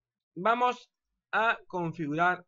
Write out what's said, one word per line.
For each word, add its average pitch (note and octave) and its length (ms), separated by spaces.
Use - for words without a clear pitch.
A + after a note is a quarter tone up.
vamos A#3+ 560
a A3 360
configurar E3+ 800